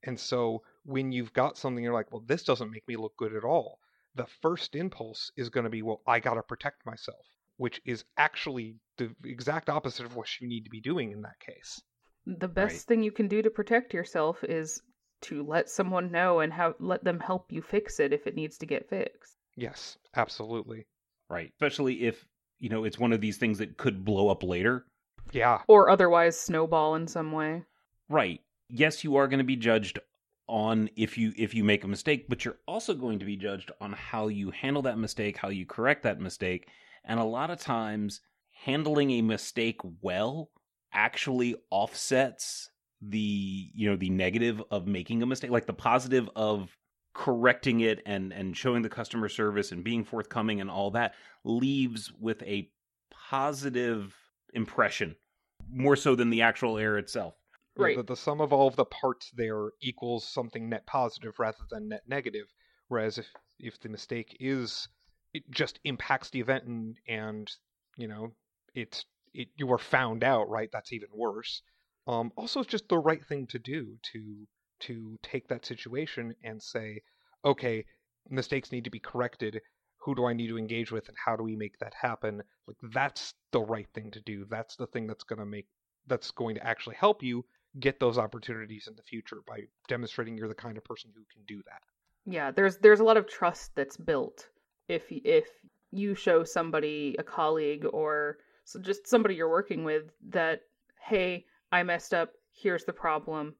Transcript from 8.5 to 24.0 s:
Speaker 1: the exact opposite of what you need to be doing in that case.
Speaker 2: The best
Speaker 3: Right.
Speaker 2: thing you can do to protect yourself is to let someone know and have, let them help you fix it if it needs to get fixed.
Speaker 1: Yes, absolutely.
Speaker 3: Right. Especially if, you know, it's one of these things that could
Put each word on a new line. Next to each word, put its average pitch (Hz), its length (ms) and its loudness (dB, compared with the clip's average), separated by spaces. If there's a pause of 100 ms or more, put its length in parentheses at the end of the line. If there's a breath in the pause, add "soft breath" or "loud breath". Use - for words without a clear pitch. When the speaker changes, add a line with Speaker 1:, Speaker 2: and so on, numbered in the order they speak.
Speaker 1:
the 120 160 -6 (120)
exact 131 440 -4
opposite 139 360 -4
of 120 100 -14
what 113 120 -8 (120)
you 123 80 -10
need 117 160 -6
to 107 60 -20
be 110 120 -14
doing 127 300 -4
in 104 100 -12
that 101 180 -16
case. - 420 -18 (440)
Speaker 2:
The 185 220 -6
best 185 260 0
Speaker 3:
Right. - 80 -12
Speaker 2:
thing 226 220 4
you 214 80 0
can 208 160 0
do 208 140 2
to 220 80 4
protect 226 440 0
yourself 170 500 0
is 160 380 -4 (420)
to 143 200 -6
let 151 260 0
someone 185 420 -2
know 175 280 4
and 160 140 2
have, 165 260 2
let 180 240 -2
them 175 160 2
help 185 320 -4
you 160 100 -6
fix - 380 -2
it 143 140 4
if 147 120 -2
it - 100 -4
needs 156 240 -6
to 160 60 -8
get - 240 -4
fixed. - 460 -6 (220)
Speaker 1:
Yes, - 400 -10 (180)
absolutely. 113 720 -4 (420)
Speaker 3:
Right. 85 240 -8
Especially 135 500 0
if, 113 220 0 (320)
you 120 120 -6
know, 110 160 0
it's 107 120 -4
one 120 160 4
of 110 80 2
these 107 160 -2
things 110 200 2
that 107 200 -6
could 98 280 0